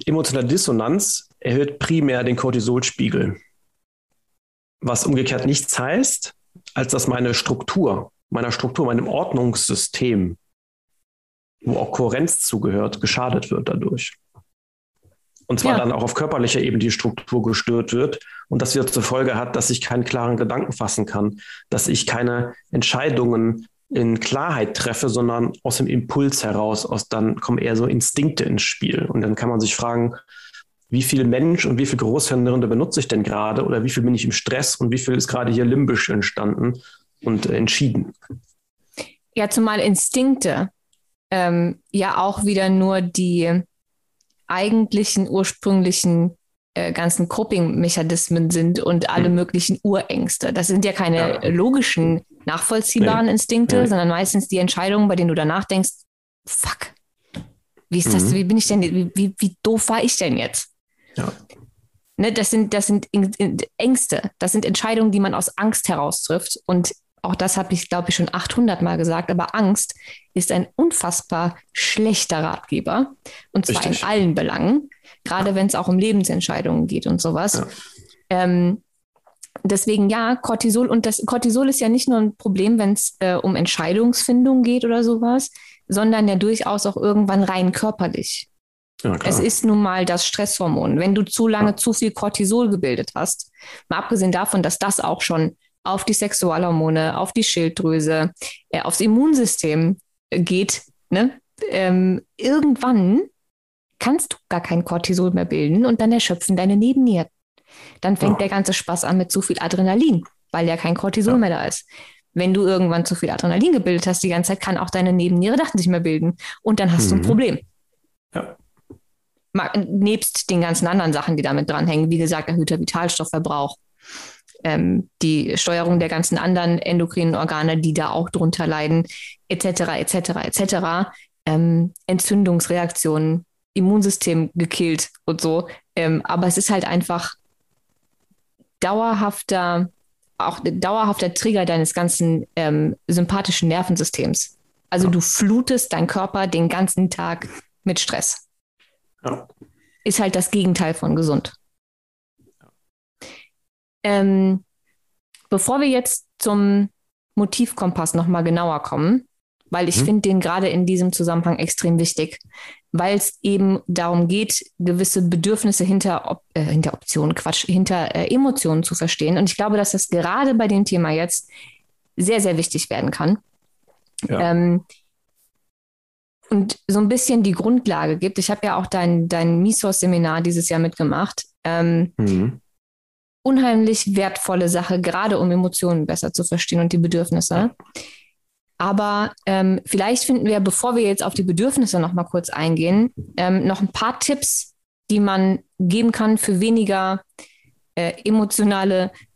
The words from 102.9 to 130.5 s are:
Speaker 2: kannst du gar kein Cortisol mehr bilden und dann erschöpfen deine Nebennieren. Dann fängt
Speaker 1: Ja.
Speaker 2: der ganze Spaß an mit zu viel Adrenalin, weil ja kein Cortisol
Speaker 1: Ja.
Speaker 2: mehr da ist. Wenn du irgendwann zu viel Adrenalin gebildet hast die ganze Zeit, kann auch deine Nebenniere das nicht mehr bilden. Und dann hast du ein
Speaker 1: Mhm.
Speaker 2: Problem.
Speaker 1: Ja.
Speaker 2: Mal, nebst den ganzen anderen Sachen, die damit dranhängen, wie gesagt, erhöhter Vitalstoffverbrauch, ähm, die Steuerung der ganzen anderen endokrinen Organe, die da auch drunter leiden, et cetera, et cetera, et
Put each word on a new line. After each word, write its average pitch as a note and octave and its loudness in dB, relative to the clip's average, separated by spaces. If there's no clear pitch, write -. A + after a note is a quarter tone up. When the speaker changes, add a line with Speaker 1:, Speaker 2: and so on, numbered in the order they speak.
Speaker 2:
kannst - 0
du - -10
gar F3 -2
kein F3 0
Cortisol F3 0
mehr F3 0
bilden D#3+ 2
und A#3 2
dann A3+ 4
erschöpfen F#3+ 0
deine F#3+ 2
Nebennieren. A#3 4
Dann F#3+ 2
fängt G3+ 2
Speaker 1:
Ja. G3 0
Speaker 2:
der G3 -2
ganze G3 0
Spaß - -4
an F3+ 2
mit F3+ 0
zu F#3+ 0
viel - -4
Adrenalin, F#3 2
weil E3+ 0
ja E3 0
kein E3+ -2
Cortisol G3+ 2
Speaker 1:
Ja. B3 6
Speaker 2:
mehr G#3 4
da - -2
ist. - -8
Wenn F3+ 2
du G3 2
irgendwann F3+ 2
zu F3+ -2
viel - -2
Adrenalin F#3 2
gebildet F3+ 2
hast F3+ 0
die F#3+ 0
ganze F3 0
Zeit, G3 -4
kann F#3 -2
auch F3 -4
deine F#3 2
Nebenniere F3+ 2
das D#4 0
nicht F3 2
mehr F3+ 4
bilden. E3 0
Und G#3+ 2
dann F#3 4
hast E3 4
du - 4
ein F#3+ 2
Speaker 1:
Mhm. F3 -2
Speaker 2:
Problem. A3+ 2
Speaker 1:
Ja. - -8
Speaker 2:
Mal, F#3+ -2
nebst G3+ 0
den F3 2
ganzen E3+ 0
anderen E3+ 2
Sachen, D3+ -2
die D3 -2
damit C#3+ -2
dranhängen, D#3 2
wie E3+ 2
gesagt, D#3+ -2
erhöhter E3 0
Vitalstoffverbrauch, E3 -4
ähm, E3 0
die D#3 0
Steuerung E3+ 0
der E3 0
ganzen E3 -2
anderen E3+ 2
endokrinen E3+ 0
Organe, D#3+ 0
die D#3 0
da D#3 0
auch E3+ -2
drunter E3 0
leiden, D#3 0
et F3 -4
cetera, E3+ -2
et - -4
cetera, F3 -2
et - -6